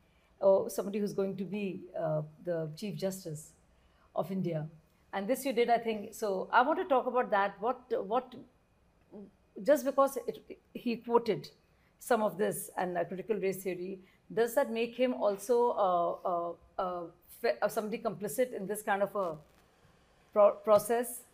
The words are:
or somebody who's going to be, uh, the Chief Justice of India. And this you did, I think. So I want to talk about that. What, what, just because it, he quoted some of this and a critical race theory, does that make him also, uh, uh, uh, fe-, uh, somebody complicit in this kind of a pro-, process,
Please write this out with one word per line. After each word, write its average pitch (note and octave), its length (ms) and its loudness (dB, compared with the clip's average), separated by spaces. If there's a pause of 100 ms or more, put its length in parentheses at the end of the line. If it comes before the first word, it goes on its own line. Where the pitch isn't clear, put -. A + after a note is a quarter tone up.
(400)
or G3 300 6
somebody G3+ 280 -4
who's G3+ 140 0
going G3 240 -2
to G3 80 -6
be, F#3+ 360 -6 (180)
uh, D#3 240 -2 (220)
the E3 320 -4
Chief G3 200 -8
Justice F#3 560 -6 (600)
of D3+ 160 -4
India. E3 360 -2 (480)
And G3 140 -4
this C4 160 -2
you C#4 80 -2
did, A#3+ 160 2
I A#3 100 4
think. A3 360 -6
So G3 380 -4
I A#3 100 6
want D#4 160 2
to F#4 80 -2
talk B3 200 2
about A#3 240 0
that. G3 300 0
What, B3 200 -2 (260)
what, B3 280 -2 (1300)
just B3 220 4
because C4+ 420 2
it, - 320 -10 (140)
he A3+ 240 -4
quoted A#3 520 0 (500)
some A3+ 240 2
of F3+ 160 -2
this G3+ 380 -2
and F3+ 200 -4
a E3+ 80 0
critical F#3 320 -6
race F#3+ 260 -2
theory, F#3 360 -8 (340)
does A3+ 220 0
that C4 160 2
make A#3 260 -2
him B3+ 180 2
also, A#3+ 580 2
uh, F3+ 560 0
uh, F3 240 -2 (300)
uh, F3+ 180 -4 (400)
fe-, - 200 0
uh, G#3+ 80 0
somebody G#3+ 300 -4
complicit G#3+ 560 -2
in G3+ 120 -6
this G#3 160 -6
kind G3+ 200 0
of G3 120 -2
a F3 220 -2 (960)
pro-, G#3 200 10 (120)
process, A#3 560 4 (140)